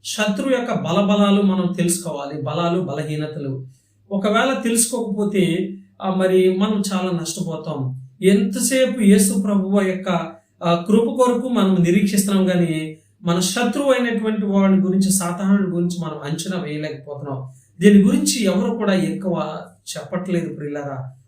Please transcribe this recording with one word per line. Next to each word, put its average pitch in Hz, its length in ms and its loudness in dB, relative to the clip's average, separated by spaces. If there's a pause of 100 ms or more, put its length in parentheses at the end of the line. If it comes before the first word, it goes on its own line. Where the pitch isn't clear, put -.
శత్రువు 214 440 -2
యొక్క 240 240 0
బలబలాలు 202 680 2
మనం 190 320 2
తెలుసుకోవాలి, 151 680 -4
బలాలు 170 400 0
బలహీనతలు. 151 960 -6 (320)
ఒకవేళ 208 420 0 (100)
తెలుసుకోకపోతే, 202 1040 0 (320)
ఆ, 190 120 -2
మరి 185 440 4
మనం 202 260 0 (100)
చాలా 185 180 -2
నష్టపోతాం. 160 880 -6 (200)
ఎంతసేపు 254 800 2
యేసు 196 380 6
ప్రభువు 196 420 0
యొక్క, 190 280 -2 (540)
ఆ, 170 240 2
కృప 226 160 4
కొరకు 247 440 0
మనం 196 320 2
నిరీక్షిస్తున్నాం 196 680 2
కానీ 160 520 -2 (260)
మన 175 160 0
శత్రువు 262 520 0
అయినటువంటి 226 540 0
వాడి 196 280 4
గురించి, 190 380 2
సాతానుడి 190 600 0
గురించి 175 280 -2
మనం 156 240 -8
అంచనా 170 400 -6
వేయలేకపోతున్నాం. 143 840 -8 (320)
దీని 202 240 8
గురించి - 400 0
ఎవరు 196 320 0
కూడా 202 180 0
ఎక్కువ 160 680 -2 (280)
చెప్పట్లేదు 170 640 -6
ప్రియులారా. 143 580 -10 (160)